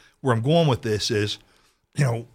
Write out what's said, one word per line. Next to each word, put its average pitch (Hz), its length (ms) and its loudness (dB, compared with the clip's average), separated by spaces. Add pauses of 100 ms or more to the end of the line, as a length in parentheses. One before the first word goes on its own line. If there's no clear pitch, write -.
(200)
where 127 140 2
I'm 110 80 0
going 160 240 2
with 127 160 0
this 107 300 -2
is, 107 260 -2 (560)
you 147 100 0
know, 117 300 -4